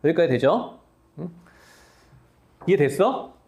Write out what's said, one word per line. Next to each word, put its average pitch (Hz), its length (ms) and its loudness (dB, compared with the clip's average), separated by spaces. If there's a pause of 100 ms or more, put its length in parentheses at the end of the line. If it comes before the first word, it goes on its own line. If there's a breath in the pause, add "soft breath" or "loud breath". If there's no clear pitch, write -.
여기까지 160 260 2
되죠? 131 500 0 (380)
응? 170 140 -12 (1400 soft breath)
이해됐어? 185 640 0 (140)